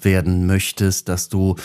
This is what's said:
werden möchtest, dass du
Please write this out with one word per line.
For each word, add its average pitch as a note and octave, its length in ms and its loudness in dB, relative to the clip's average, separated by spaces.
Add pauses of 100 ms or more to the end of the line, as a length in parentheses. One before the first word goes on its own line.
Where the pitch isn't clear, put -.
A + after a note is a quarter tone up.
werden F2+ 440 2
möchtest, F#2+ 640 0
dass F#2 220 -4
du F#2+ 340 0